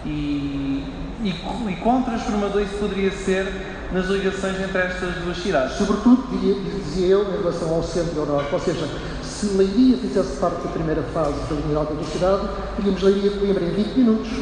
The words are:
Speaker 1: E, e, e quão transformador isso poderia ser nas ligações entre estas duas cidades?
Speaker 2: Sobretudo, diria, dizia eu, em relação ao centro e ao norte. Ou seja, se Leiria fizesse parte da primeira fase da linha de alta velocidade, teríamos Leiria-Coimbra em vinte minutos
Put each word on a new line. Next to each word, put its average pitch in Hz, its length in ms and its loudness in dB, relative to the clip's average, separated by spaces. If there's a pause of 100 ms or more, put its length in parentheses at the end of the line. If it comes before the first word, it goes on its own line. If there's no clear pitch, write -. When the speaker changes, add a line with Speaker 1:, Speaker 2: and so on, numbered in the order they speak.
Speaker 1:
E, 143 800 -2 (380)
e, 196 80 0
e 180 520 -4
quão 247 200 4
transformador 208 580 0
isso 202 140 -4
poderia 196 360 0
ser 190 400 0 (400)
nas 180 160 0
ligações 190 540 0
entre 190 180 -2
estas 180 360 -2
duas 170 240 -4
cidades? 139 400 0
Speaker 2:
Sobretudo, - 520 4
diria, 190 300 0
dizia 175 460 -2
eu, 196 160 4
em 185 160 -2
relação 170 360 -2
ao 165 80 0
centro 165 320 -2
e 151 40 -2
ao 151 80 -2
norte. 143 260 -2
Ou 175 80 0
seja, 160 260 -2 (360)
se - 240 -6 (100)
Leiria 226 400 6
fizesse 190 400 0
parte - 260 0
da - 60 -4
primeira 156 340 -2 (120)
fase 147 240 0 (100)
da 156 60 -2
linha 151 140 -2
de 151 80 2
alta 151 180 0
velocidade, 190 540 0 (280)
teríamos 196 260 2
Leiria-Coimbra 196 600 4
em 170 60 0
vinte 208 260 0
minutos 220 340 4 (120)